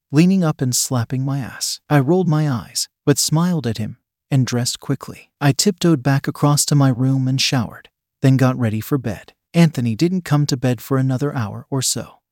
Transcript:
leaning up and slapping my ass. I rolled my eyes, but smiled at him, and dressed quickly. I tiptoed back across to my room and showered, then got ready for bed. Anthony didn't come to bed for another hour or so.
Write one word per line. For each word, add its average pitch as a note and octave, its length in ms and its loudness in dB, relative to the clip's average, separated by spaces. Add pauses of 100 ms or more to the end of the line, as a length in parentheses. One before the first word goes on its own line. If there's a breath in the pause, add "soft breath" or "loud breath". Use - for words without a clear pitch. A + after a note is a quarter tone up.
(120)
leaning F3+ 320 4
up D3+ 160 -2
and B2+ 160 -2
slapping C3 480 -2
my C#3 160 -4
ass. - 480 -8
I D3 100 4
rolled E3+ 300 2
my D3+ 200 2
eyes, - 400 -6 (160)
but C#3+ 140 2
smiled E3 480 0
at A2+ 120 -4
him, G#2+ 200 -8 (320)
and C3 160 2
dressed A#2+ 320 -4
quickly. - 600 -10
I C#3+ 120 2
tiptoed E3+ 500 0
back C#3 260 0
across D3 380 0
to D3 100 2
my C3+ 140 4
room C3 360 0
and C3 140 0
showered, - 480 -4 (340)
then C3+ 140 6
got B2+ 200 2
ready A2 240 -2
for C#3+ 180 -2
bed. A2 360 -8 (180)
Anthony C3 440 2
didn't F3 280 0
come D3 220 2
to D3 100 -2
bed B2 240 -2
for C3+ 180 -2
another C3 360 0
hour A2 360 -6
or C3 120 -2
so. - 380 -6 (120)